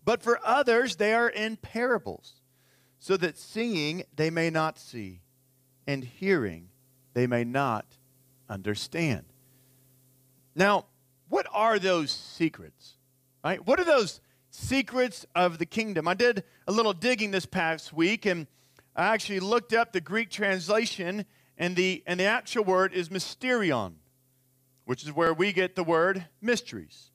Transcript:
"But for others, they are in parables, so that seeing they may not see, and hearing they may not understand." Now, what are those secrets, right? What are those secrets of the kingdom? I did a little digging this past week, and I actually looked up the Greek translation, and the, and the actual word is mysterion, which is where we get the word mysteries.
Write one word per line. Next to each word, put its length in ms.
"But 180
for 220
others, 520
they 180
are 160
in 260
parables, 840
so 180
that 220
seeing 680
they 140
may 220
not 280
see, 440
and 180
hearing 640
they 120
may 180
not 520
understand." 880
Now, 300
what 200
are 280
those 320
secrets, 880
right? 240
What 140
are 40
those 360
secrets 760
of 220
the 100
kingdom? 400
I 60
did 320
a 40
little 200
digging 380
this 160
past 480
week, 320
and 200
I 120
actually 340
looked 320
up 200
the 100
Greek 280
translation, 920
and 200
the, 300
and 120
the 60
actual 400
word 280
is 160
mysterion, 880
which 200
is 80
where 200
we 200
get 240
the 80
word 420
mysteries. 760